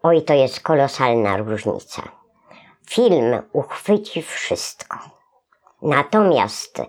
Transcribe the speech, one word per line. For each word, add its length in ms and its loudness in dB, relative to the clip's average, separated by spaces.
Oj, 200 4
to 120 2
jest 260 2
kolosalna 760 0
różnica. 640 -6
Film 560 2
uchwyci 680 -2
wszystko. 760 -8
Natomiast 1080 2